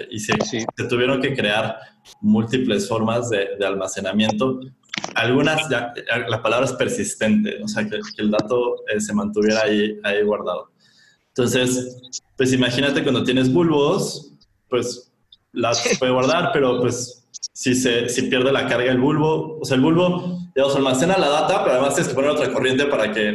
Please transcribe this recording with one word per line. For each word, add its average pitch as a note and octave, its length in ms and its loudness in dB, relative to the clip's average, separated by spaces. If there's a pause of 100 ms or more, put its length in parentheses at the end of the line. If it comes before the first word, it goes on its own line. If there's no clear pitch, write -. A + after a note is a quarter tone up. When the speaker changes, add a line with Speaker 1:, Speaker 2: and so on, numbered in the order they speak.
Speaker 1:
y G#2+ 100 -10
se, A2 140 -2 (100)
Speaker 2:
Sí. A#2 220 -4 (100)
Speaker 1:
se A#2+ 120 -4
tuvieron B2+ 340 2
que C#3 140 0
crear G#2+ 420 -2 (440)
múltiples G#2+ 680 2
formas A2+ 400 -2
de, G2 300 -2
de G2 60 0
almacenamiento. G#2 920 -2 (540)
Algunas, C3 560 2
ya, A#2 240 -2 (340)
la A2 140 -2
palabra A#2+ 240 2
es C3 80 -2
persistente, G#2 920 0
o G#2 40 -8
sea, A2 200 -4
que, G#2 120 -6 (160)
que - 80 -10
el G#2+ 80 2
dato, A#2+ 460 0 (100)
eh, G#2+ 120 -2
se G#2+ 140 -6
mantuviera G#2 500 0
ahí, G#2+ 400 0
ahí G#2 200 0
guardado. G2 480 -2 (580)
Entonces, B2+ 680 0 (380)
pues B2+ 180 2
imagínate C3 500 2
cuando B2+ 200 0
tienes C3 300 2
bulbos, D#3+ 800 2 (340)
pues A#2+ 440 -4 (420)
la A#2+ 220 0
se A3 220 0
puede B2+ 140 0
guardar, D#3 420 2
pero B2+ 280 2
pues - 460 -4 (260)
si B2+ 220 -2
se, A#2+ 340 0
si - 140 -2
pierde B2+ 280 2
la B2 160 0
carga B2 240 2
el B2+ 80 2
bulbo, D3+ 600 0
o C3+ 60 -8
sea, C3 100 0
el B2+ 60 4
bulbo, F3 580 2 (160)
digamos, C#3 200 2
almacena C3+ 420 2
la D#3 120 2
data, D#3 340 2
pero F3+ 120 2
además C3+ 200 0
tienes E3+ 140 0
que - 60 -6
poner C#3+ 160 2
otra C3+ 200 0
corriente C3 340 2
para A2 260 0
que, G#2+ 240 0